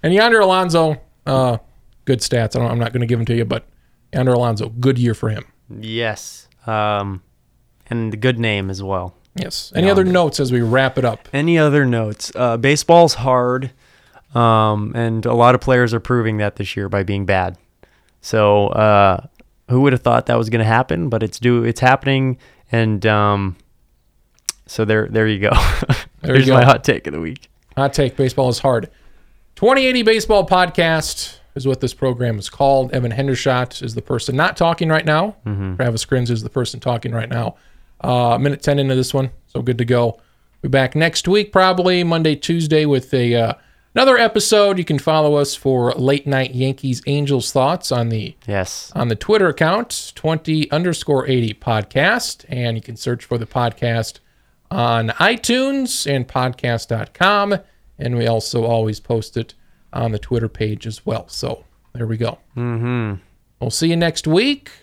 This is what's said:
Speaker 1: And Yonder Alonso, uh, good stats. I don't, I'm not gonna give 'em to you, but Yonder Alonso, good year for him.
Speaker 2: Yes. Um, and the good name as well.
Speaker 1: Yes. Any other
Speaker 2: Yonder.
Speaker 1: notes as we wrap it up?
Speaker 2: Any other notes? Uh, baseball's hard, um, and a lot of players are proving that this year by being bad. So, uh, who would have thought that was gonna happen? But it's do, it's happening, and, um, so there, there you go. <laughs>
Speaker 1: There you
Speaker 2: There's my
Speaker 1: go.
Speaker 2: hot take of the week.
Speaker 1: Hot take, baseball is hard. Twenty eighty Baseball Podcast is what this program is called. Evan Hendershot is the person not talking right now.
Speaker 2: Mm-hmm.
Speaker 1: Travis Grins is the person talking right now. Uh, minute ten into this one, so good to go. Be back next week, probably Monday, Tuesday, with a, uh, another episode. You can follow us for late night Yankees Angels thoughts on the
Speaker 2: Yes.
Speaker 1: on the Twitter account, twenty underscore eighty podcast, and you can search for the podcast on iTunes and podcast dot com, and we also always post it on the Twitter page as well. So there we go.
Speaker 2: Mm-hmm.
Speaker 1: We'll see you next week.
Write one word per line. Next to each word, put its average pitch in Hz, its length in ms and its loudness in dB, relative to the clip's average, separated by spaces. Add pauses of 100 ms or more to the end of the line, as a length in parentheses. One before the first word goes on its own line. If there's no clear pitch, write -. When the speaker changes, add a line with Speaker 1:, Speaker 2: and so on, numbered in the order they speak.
Speaker 1:
And 165 120 2
Yonder 226 260 6
Alonso, 175 600 2 (260)
uh, 131 320 0 (460)
good 123 160 0
stats. 117 360 -2
I 123 40 0
don't, 117 100 0
I'm 117 80 -2
not 117 140 -2
gonna 120 140 -2
give 120 120 0
'em 113 80 -2
to 117 80 0
you, 117 100 0
but 117 200 -6 (480)
Yonder 127 200 2
Alonso, 113 360 0
good 123 300 0
year 120 160 2
for - 160 -6
him. 107 140 -8 (240)
Speaker 2:
Yes. 110 800 -8 (180)
Um, 104 560 -2 (680)
and 113 220 -4
the 107 40 -8
good 117 220 0
name 104 320 -2
as 95 120 -8
well. 92 320 -6 (200)
Speaker 1:
Yes. - 400 -10
Any 185 160 4
other 190 120 4
Speaker 2:
Yonder. 185 100 2
Speaker 1:
notes 170 280 0
as 127 120 0
we 123 100 2
wrap 127 340 2
it 127 80 0
up? 110 280 -4
Speaker 2:
Any 160 260 2
other 147 260 4
notes? 113 500 -2
Uh, 117 220 0
baseball's 151 580 4
hard, 127 580 0 (640)
um, 110 600 2
and 113 320 -2
a 117 80 0
lot 120 200 6
of 123 60 0
players 123 320 2
are 113 80 -2
proving 110 380 -2
that 104 180 -4
this 98 200 -8
year 98 120 -6
by 98 140 -2
being 98 240 -4
bad. 92 320 0 (600)
So, 104 480 2
uh, 101 580 4 (420)
who 127 140 2
would 139 100 4
have 127 100 -2
thought 120 240 2
that 117 120 2
was 113 120 -2
gonna 113 140 0
happen? 131 440 0
But 110 140 -2
it's - 160 -8
do, 120 260 2
it's 117 160 -4
happening, 131 580 2 (340)
and, 110 340 0
um, 101 500 2 (1080)
so - 180 -4
there, 107 240 -2
there 110 180 0
you 104 140 -2
go. 104 120 2
<laughs> - 80 4 (600)
Speaker 1:
There 151 140 -2
you 135 80 6
Speaker 2:
There's 131 80 4
my 131 120 6
Speaker 1:
go. 123 40 6
Speaker 2:
hot 123 160 6
take 110 240 -2
of 73 60 -8
the 80 80 -6
week. - 280 -10 (280)
Speaker 1:
Hot 135 180 0
take, 135 220 -2
baseball 131 320 0
is 120 100 -2
hard. 127 320 0 (640)
Twenty 262 320 2
eighty 254 160 2
Baseball 214 420 4
Podcast 165 920 0 (180)
is 131 100 -10
what 131 160 -2
this 127 140 -4
program 120 460 -2
is - 100 -12
called. 135 420 2
Evan 120 200 -2
Hendershot 127 720 -2
is 117 100 -10
the 117 80 -6
person 123 320 -6
not 156 220 0
talking 165 320 0
right 160 160 0
now. 165 320 0 (100)
Speaker 2:
Mm-hmm. 98 300 -6
Speaker 1:
Travis 117 280 -2
Grins 123 240 -2
is 117 140 -2
the 110 80 -8
person 120 300 -6
talking 120 320 -4
right 117 160 -6
now. 117 260 -4 (460)
Uh, 123 360 0
minute 135 260 -2
ten 143 180 0
into 135 160 0
this 127 180 -2
one, 131 160 -2 (160)
so 123 160 -10
good 120 160 -2
to 120 60 0
go. 120 340 0 (420)
Be 139 80 -6
back 131 280 0
next 160 320 0
week, 208 240 2
probably 185 500 2
Monday, 165 320 2
Tuesday, 156 500 0
with 135 300 0
a, 120 220 2
uh, 113 160 0 (420)
another 254 240 4
episode. 208 580 2
You 175 80 -2
can 151 140 -2
follow 151 380 2
us 143 180 0
for 127 380 0
late 139 340 0
night 131 260 -2
Yankees 127 540 -2
Angels 143 460 -2
thoughts 147 400 0
on 120 160 -2
the 110 260 -6 (100)
Speaker 2:
Yes. 98 520 -6
Speaker 1:
on 135 100 -2
the 113 100 0
Twitter 208 300 2
account, 180 680 -2
twenty 156 560 -2
underscore 147 560 -2
eighty 120 260 -2
podcast, 135 920 -2
and 120 280 -4
you 110 60 -8
can 113 140 -16
search 123 280 -6
for 120 140 -4
the 113 80 -6
podcast 117 720 -4 (520)
on 117 380 0 (100)
iTunes 247 880 -2
and 135 220 -2
podcast 123 600 -4
dot 110 260 -6
com, 202 420 0 (420)
and 123 200 -4
we 117 80 0
also 117 400 -2
always 110 340 -2
post - 380 -4
it - 160 -8 (400)
on 117 180 -2
the 107 60 -4
Twitter 113 280 -4
page 107 400 -6
as 110 200 -10
well. - 200 -6
So - 380 -10 (300)
there 117 120 -6
we 110 120 -4
go. 117 180 -4 (180)
Speaker 2:
Mm-hmm. 120 600 -4 (460)
Speaker 1:
We'll 117 100 -4
see 160 180 -2
you 170 80 0
next 165 300 -2
week. 240 440 0 (120)